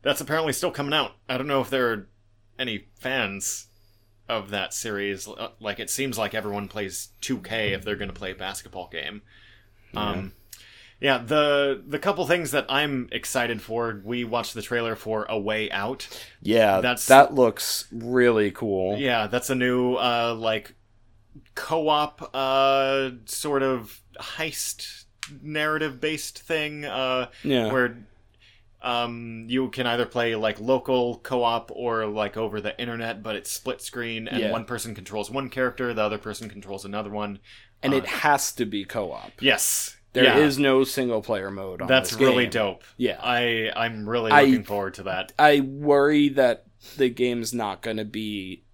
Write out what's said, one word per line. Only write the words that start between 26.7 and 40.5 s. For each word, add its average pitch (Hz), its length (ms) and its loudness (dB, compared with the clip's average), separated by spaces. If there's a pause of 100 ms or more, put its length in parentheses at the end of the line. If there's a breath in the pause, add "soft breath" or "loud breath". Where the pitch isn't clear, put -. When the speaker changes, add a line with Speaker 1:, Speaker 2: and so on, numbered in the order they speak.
Speaker 1:
uh, 131 440 -2 (140 loud breath)
Speaker 2:
Yeah. 120 280 2
Speaker 1:
where, 120 260 2 (840 soft breath)
um, 117 680 -4
you 127 200 0
can 127 180 -4
either 120 180 2
play, 117 300 0
like, 107 240 -2
local 123 600 0
co-op 120 540 0
or, 117 340 -2
like, 104 300 -2
over 107 240 -4
the 104 180 -6
internet, 117 420 -6
but 107 140 -6
it's - 160 -8
split - 300 -6
screen, 113 460 -8
and - 140 -4
Speaker 2:
Yeah. 107 100 0
Speaker 1:
one 113 140 -4
person 113 300 -8
controls 101 340 -8
one 131 200 -6
character, 127 440 -2
the 107 80 -2
other 107 160 0
person 107 320 -10
controls 98 360 -12
another 101 240 -6
one. 104 300 -6 (420 soft breath)
Speaker 2:
And 135 120 0
Speaker 1:
Uh, 135 40 2
Speaker 2:
it 131 80 -2
has - 480 0
to 120 120 -2
be 101 200 -6
co-op. 76 560 -8
Speaker 1:
Yes. - 540 2 (180)
Speaker 2:
There 127 100 6
Speaker 1:
Yeah. 127 140 8
Speaker 2:
is 143 200 6